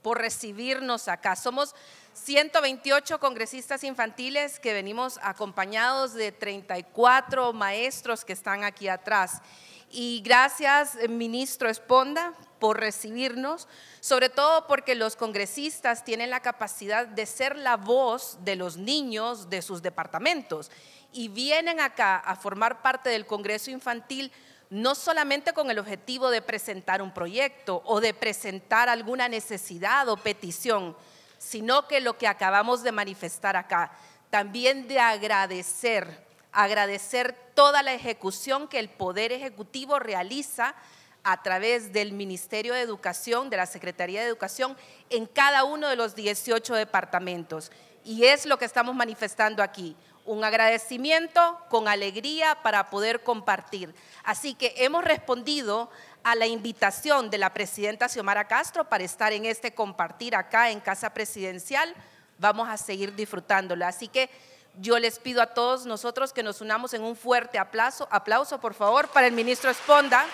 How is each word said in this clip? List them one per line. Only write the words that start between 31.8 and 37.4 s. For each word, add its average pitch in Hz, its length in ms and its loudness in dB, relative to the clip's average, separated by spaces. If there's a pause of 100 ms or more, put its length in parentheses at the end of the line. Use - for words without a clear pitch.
que 285 140 0
lo 240 160 -2
que 240 100 -2
acabamos 208 560 2
de 240 80 0
manifestar 196 640 -4
acá, 175 380 -2 (380)
también 240 580 0
de 269 100 2
agradecer, 202 1300 0 (280)
agradecer 208 840 0 (180)